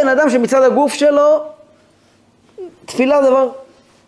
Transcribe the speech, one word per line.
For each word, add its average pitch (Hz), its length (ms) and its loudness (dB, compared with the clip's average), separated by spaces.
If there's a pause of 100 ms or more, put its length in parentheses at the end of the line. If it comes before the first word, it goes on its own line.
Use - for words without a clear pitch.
בן 277 60 0
אדם 269 220 0
שמצד 247 340 0
הגוף 262 300 0
שלו, 294 500 2 (1400)
תפילה 277 360 0
דבר 262 280 2 (580)